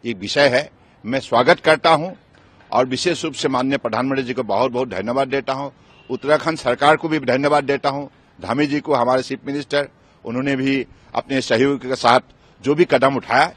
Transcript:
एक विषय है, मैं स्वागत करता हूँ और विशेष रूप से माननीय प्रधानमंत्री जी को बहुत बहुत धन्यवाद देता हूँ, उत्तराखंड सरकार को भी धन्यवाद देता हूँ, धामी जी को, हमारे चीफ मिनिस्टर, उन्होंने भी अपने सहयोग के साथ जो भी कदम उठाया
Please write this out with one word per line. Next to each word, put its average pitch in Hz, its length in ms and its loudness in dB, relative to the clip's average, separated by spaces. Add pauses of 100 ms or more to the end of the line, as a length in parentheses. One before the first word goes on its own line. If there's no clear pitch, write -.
एक 117 120 -6
विषय 107 320 2
है, 139 200 0 (340)
मैं 127 160 -4
स्वागत 127 400 4
करता 156 320 2
हूँ 165 240 0 (560)
और 123 140 2
विशेष 147 400 -2
रूप 156 80 -4
से 151 140 -4
माननीय 135 300 0
प्रधानमंत्री 131 480 -2
जी 123 80 -6
को 120 100 -4
बहुत 110 280 0
बहुत 123 180 -4
धन्यवाद 117 380 -2
देता 135 260 -4
हूँ, 139 180 -8 (380)
उत्तराखंड 151 480 0
सरकार 139 380 2
को 165 140 -6
भी 151 100 0
धन्यवाद 139 440 2
देता 139 260 -2
हूँ, 139 200 -8 (300)
धामी 120 280 -2
जी 143 120 -2
को, 147 140 -2
हमारे 127 300 2
चीफ 135 220 -8
मिनिस्टर, 143 420 -4 (380)
उन्होंने 131 300 -4
भी 135 300 -2 (300)
अपने 131 260 -2
सहयोग 131 400 2
के 127 140 -4
साथ 123 240 4 (440)
जो 143 120 2
भी 165 100 4
कदम 135 300 2
उठाया 131 420 0